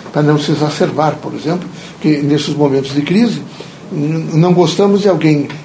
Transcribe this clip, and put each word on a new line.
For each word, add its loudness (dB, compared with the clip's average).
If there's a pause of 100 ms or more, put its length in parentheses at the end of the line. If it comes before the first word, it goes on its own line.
(120)
para 2
não 4
se -2
exacerbar, 0
por -10
exemplo, -4 (320)
que 2
nesses 0
momentos 0
de 0
crise, 0 (500)
n-, -2
não 4
gostamos 2
de 2
alguém, 2 (160)